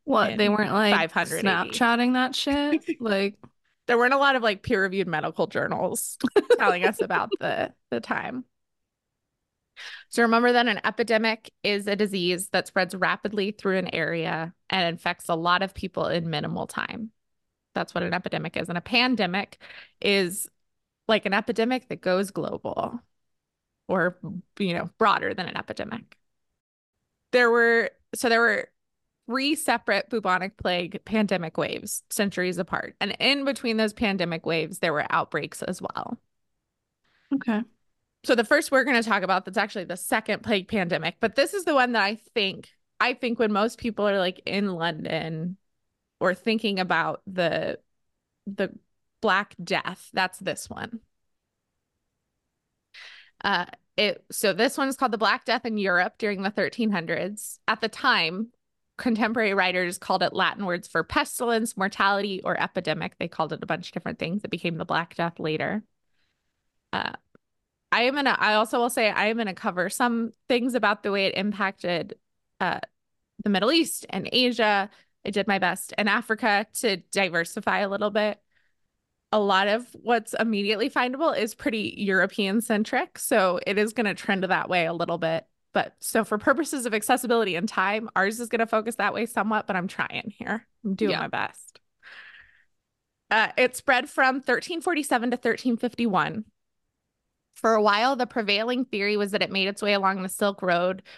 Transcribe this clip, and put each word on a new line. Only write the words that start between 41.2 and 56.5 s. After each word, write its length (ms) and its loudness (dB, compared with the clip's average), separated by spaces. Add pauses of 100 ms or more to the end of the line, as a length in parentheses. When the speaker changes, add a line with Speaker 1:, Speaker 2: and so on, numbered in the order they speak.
Speaker 2:
but 160 0
this 160 2
is 140 -4
the 80 2
one 180 4
that 100 2
I 120 0
think, 560 -6 (280)
I 140 2
think 260 -2
when 140 2
most 260 0
people 300 -2
are, 100 2
like, 280 -2
in 260 -2
London 880 -4 (600)
or 140 2
thinking 460 -2
about 460 0
the, 520 -2 (680)
the 260 -4 (480)
Black 420 0
Death, 520 -4
that's 240 -2
this 320 -8
one. 300 -10 (2500)
Uh, 220 0 (300)
it, 340 0
so 220 2
this 260 2
one 100 0
is 80 -4
called 160 0
the 60 -4
Black 260 2
Death 220 0
in 100 -2
Europe 420 2
during 240 -2
the 80 0